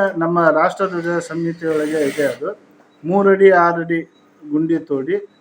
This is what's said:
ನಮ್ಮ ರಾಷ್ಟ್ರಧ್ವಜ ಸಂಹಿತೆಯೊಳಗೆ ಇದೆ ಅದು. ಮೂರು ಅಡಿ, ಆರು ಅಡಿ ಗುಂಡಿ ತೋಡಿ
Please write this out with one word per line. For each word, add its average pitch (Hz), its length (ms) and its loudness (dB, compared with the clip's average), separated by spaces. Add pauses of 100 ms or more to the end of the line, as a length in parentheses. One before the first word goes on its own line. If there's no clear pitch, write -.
(180)
ನಮ್ಮ 165 320 2
ರಾಷ್ಟ್ರಧ್ವಜ 175 580 0
ಸಂಹಿತೆಯೊಳಗೆ 160 1000 -4
ಇದೆ 143 180 -2
ಅದು. 135 420 -8 (360)
ಮೂರು 196 240 2
ಅಡಿ, 196 220 6
ಆರು 170 320 4
ಅಡಿ 165 200 -4 (480)
ಗುಂಡಿ 160 280 0
ತೋಡಿ 147 380 -4 (240)